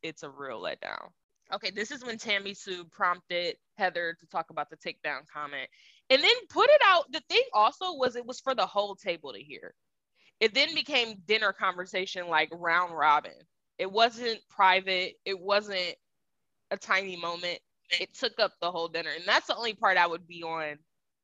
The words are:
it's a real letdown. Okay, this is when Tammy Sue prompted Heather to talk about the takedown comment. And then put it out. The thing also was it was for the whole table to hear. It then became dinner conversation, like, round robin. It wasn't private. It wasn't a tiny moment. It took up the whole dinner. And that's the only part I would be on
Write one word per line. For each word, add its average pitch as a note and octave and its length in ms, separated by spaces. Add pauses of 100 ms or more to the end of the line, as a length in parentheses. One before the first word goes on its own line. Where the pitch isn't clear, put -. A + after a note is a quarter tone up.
it's D#3+ 200
a D3 80
real C3+ 320
letdown. - 480 (420)
Okay, G3 180
this G#3+ 220
is B3+ 120
when A3+ 140
Tammy G3+ 360
Sue F3+ 320
prompted F3 720 (200)
Heather E3+ 440
to E3 60
talk E3 240
about D3+ 200
the D#3 60
takedown D3+ 520
comment. C#3+ 420 (400)
And C4+ 120
then G4+ 120 (140)
put G#4+ 220
it D5 140
out. F4+ 280
The D4+ 160
thing G4+ 140 (120)
also C4+ 400
was B3+ 220
it A#3+ 100
was A#3+ 140
for C4+ 140
the G3+ 120
whole G3+ 300
table E3 360
to G2+ 100
hear. C#3 320 (640)
It G#3+ 140
then D4+ 200
became A#3+ 520
dinner G#3+ 260
conversation, F#3 760
like, D#3+ 240
round E3+ 440
robin. D3 380 (440)
It F#3+ 140
wasn't A3+ 480 (100)
private. F#3+ 720
It G3 160
wasn't G3 560 (720)
a G3+ 80
tiny F#3+ 380
moment. E3+ 440 (400)
It - 140
took - 260
up G3 200
the F3 120
whole E3+ 160
dinner. D#3+ 220
And E3 160
that's B3 220
the B3 80
only A3+ 180
part F#3+ 240
I F3 80
would E3+ 200
be E3+ 180
on D#3+ 340 (460)